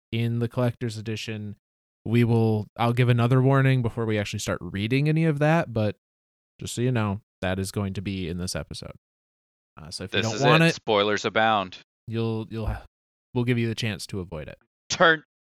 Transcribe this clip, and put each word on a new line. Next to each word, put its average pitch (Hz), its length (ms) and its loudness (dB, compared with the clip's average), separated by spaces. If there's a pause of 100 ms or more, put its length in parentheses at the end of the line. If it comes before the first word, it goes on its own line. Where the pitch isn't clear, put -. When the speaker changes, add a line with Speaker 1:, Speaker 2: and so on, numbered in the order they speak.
(100)
Speaker 1:
in 117 300 -2
the 117 80 0
collector's 120 500 -4
edition. 107 580 -8 (480)
We 117 200 4
will, 113 420 2 (100)
I'll 117 160 0
give 120 160 2
another 120 320 4
warning 131 400 4
before 113 260 -2
we 110 120 0
actually 101 220 -4
start - 200 -4
reading 110 480 0
any 160 160 2
of 151 140 2
that, 151 340 2
but 107 240 0 (640)
just - 140 -8
so 117 80 -2
you 127 80 2
know, 107 300 0 (220)
that 92 160 0
is 95 120 -4
going 98 240 -4
to 101 80 -8
be 92 260 -4
in 87 100 -4
this 90 180 -4
episode. - 380 -10 (840)
Uh, 78 100 -18
so - 140 -10
if - 80 -12
you 101 80 0
Speaker 2:
This 110 100 0
Speaker 1:
don't 104 60 -4
Speaker 2:
is - 60 -2
Speaker 1:
want 156 220 6
Speaker 2:
it. - 20 4
Speaker 1:
it, 165 80 2
Speaker 2:
Spoilers 104 500 0
abound. 107 540 0 (300)
Speaker 1:
you'll, 113 420 -4
you'll, 110 260 -6 (580)
we'll 123 100 0
give 120 140 0
you 117 100 0
the 110 60 -4
chance 104 340 -6
to 101 120 -8
avoid 78 280 -10
it. - 100 -18 (320)
Speaker 2:
Turn, 160 320 4 (240)